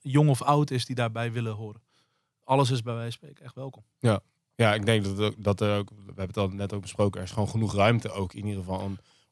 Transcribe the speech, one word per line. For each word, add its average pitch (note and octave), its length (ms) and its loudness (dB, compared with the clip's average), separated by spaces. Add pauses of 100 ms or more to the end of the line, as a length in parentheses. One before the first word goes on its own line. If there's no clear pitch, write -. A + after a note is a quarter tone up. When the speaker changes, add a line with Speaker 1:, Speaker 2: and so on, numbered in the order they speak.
Speaker 1:
jong D3 280 4
of C3+ 140 4
oud D3 280 4
is B2+ 160 -2
die C3 100 -6
daarbij A#2 360 -2
willen A2+ 220 -4
horen. G#2+ 280 -12 (640)
Alles C3+ 260 4
is B2+ 120 0
bij A#2 120 -6
wijze A#2 240 -6
van - 0 - (100)
spreken C#3+ 160 -20
echt B2 100 -20
welkom. C3 300 -14 (140)
Speaker 2:
Ja. G#2+ 220 2 (340)
Ja, G#2+ 200 4
ik G#2 120 -2
denk A2 180 4
dat G2 140 -2
het G#2 80 2
ook, G#2 180 -6
dat G2+ 160 2
er G#2 180 2
ook, G2+ 120 -6
we - 60 -20 (100)
hebben F#2+ 200 -8
het F#2 100 -12
al G2+ 120 0
net G2 240 -6
ook G2+ 100 -6
besproken, G2 380 0
er F#2 60 -8
is - 60 -12
gewoon G#2 160 0
genoeg A2 260 -2
ruimte A2 360 4
ook F#2+ 240 -8
in G#2 120 -10
ieder G2+ 140 -6
geval F#2 200 -6
om, G2 180 -6 (340)